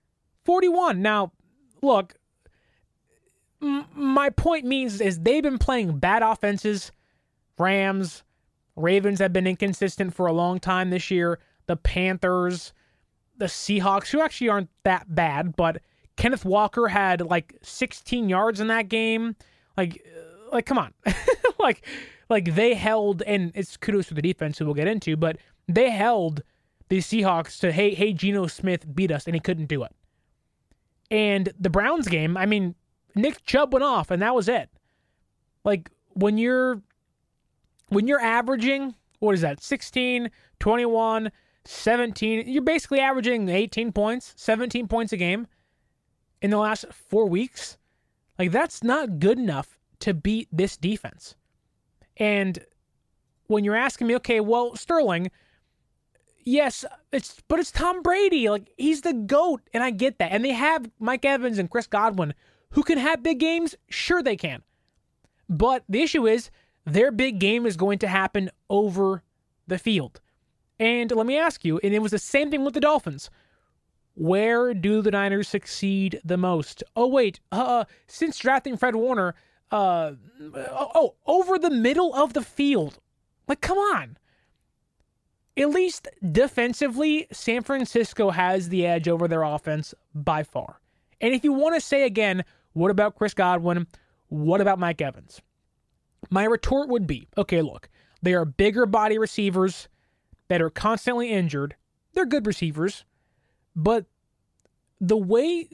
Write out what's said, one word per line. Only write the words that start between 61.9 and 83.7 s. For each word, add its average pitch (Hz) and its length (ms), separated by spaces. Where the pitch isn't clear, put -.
who 294 120
can 311 160
have 277 240
big 311 160
games. 330 380
Sure - 320
they 247 160
can. 135 280
But 226 400
the 220 140
issue 294 240
is 220 240
their 214 280
big 233 260
game 220 280
is 196 100
going 196 240
to 208 80
happen 190 420
over 196 540
the 185 100
field. 175 420
And 233 320
let 226 120
me 269 140
ask 320 260
you, 160 200
and 202 100
it 214 60
was 214 100
the 208 80
same 285 320
thing 277 140
with 269 100
the 294 60
Dolphins, 269 500
where 220 600
do 202 280
the 202 100
Niners 196 340
succeed 196 800
the 175 120
most? 180 460
Oh, 240 100
wait, 254 320
uh, 240 320
since - 300
drafting 262 380
Fred 247 200
Warner, 220 400
uh, 175 420
oh, 277 400
oh, 320 200
over 370 320
the 339 100
middle 277 460
of 277 180
the 294 80
field. 233 600
Like, - 140
come 381 160